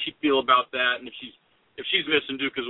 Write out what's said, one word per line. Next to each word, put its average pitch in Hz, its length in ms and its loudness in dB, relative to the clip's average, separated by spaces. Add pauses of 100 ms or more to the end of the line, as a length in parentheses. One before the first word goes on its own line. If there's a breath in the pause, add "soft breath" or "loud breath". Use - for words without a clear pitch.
she'd - 160 -8
feel 143 200 4
about 123 320 4
that, 123 260 0
and 123 100 -16
if - 120 -16
she's, 123 140 -14 (420)
if 135 180 -10
she's 170 160 0
missing 139 260 0
Duke 135 220 -4
as 120 120 -4